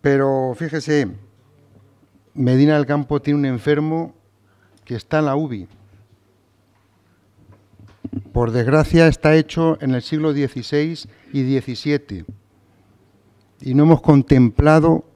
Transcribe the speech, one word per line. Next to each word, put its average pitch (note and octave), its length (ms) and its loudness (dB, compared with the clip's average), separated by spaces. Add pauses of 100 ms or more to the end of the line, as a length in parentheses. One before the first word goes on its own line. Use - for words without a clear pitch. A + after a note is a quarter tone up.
Pero C3+ 560 0
fíjese, D3+ 520 -4 (1300)
Medina C3+ 400 2
del D3 100 0
Campo C#3+ 380 -4
tiene D3 160 -2
un C#3+ 80 -2
enfermo D3+ 680 -2 (720)
que A#2+ 120 -10
está D#3 240 -4
en D3+ 60 0
la C#3 100 -2
ubi. B2 320 -8 (2750)
Por A#2+ 180 0
desgracia, D3 560 2
está D#3 300 2
hecho D#3+ 440 -2
en C3 140 -2
el B2 80 -4
siglo D#3 300 -4
dieciséis D3 760 -6 (240)
y C#3 100 -2
diecisiete. C3 800 -4 (1400)
Y C3 140 -6
no D3 100 4
hemos D#3+ 160 6
contemplado D3 1040 2 (120)